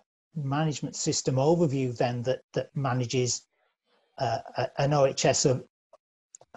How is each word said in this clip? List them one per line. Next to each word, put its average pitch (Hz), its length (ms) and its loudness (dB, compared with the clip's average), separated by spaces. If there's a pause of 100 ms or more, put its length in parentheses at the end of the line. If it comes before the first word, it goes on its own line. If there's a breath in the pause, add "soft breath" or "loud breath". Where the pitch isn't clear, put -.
(360)
management 147 600 -2
system 139 420 -2
overview 135 600 2
then 123 260 -2
that, 127 180 -2 (120)
that - 220 -4
manages 127 720 -2 (720)
uh, 117 220 -2 (180)
a, 120 200 -2
an 143 160 2
O 143 120 6
H 135 200 0
S 135 200 2
of, 131 180 2 (920)